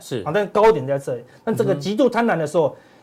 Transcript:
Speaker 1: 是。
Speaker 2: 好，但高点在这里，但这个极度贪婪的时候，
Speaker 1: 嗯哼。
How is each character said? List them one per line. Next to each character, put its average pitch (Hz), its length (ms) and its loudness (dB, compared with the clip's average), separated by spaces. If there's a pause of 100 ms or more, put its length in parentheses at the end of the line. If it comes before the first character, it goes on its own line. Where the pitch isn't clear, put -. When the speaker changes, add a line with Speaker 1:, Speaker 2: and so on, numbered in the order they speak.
Speaker 1:
是。 120 240 -6
Speaker 2:
好， 151 80 -6
但 208 140 0
高 208 260 4
点 131 120 -2
在 139 140 -2
这 139 160 -8
里， - 80 -12 (220)
但 220 100 -2
这 226 80 0
个 196 100 0
极 180 220 -4
度 247 140 4
贪 233 160 0
婪 208 100 2
的 160 100 -2
时 180 120 -2
候， 156 100 4
Speaker 1:
嗯 - 40 0
哼。 - 40 -18 (280)